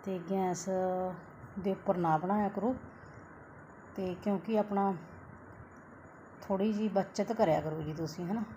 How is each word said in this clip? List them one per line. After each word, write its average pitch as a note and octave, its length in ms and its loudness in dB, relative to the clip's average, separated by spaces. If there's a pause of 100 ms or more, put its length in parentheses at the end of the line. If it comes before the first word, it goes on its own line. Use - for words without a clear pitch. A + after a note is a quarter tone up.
ਤੇ F#3+ 140 -2 (120)
ਗੈਸ F#3 380 2 (880)
ਦੇ F#3+ 140 2
ਉੱਪਰ F#3+ 260 2
ਨਾ E3 200 6
ਬਣਾਇਆ G3 320 4
ਕਰੋ। G#3 240 0 (1200)
ਤੇ F#3 260 -2
ਕਿਉਂਕਿ G#3 360 2
ਆਪਣਾ G3 340 4 (1500)
ਥੋੜ੍ਹੀ G3+ 300 2
ਜਿਹੀ G#3+ 180 2
ਬੱਚਤ F#3+ 420 0
ਕਰਿਆ E3 280 6
ਕਰੋ D#3 220 -4
ਜੀ D#3 120 -4
ਤੁਸੀਂ, E3 320 -4
ਹੈ G3 80 0
ਨਾ। A3+ 80 -2 (140)